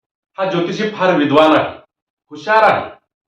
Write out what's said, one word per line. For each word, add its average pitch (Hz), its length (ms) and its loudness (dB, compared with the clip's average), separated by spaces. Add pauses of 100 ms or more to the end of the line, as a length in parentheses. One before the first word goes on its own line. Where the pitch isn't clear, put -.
(380)
"हा 190 80 -4
ज्योतिषी 190 440 -4
फार 185 260 0
विद्वान 147 360 4
आहे, - 260 -2 (520)
हुशार 214 340 0
आहे, - 280 0 (360)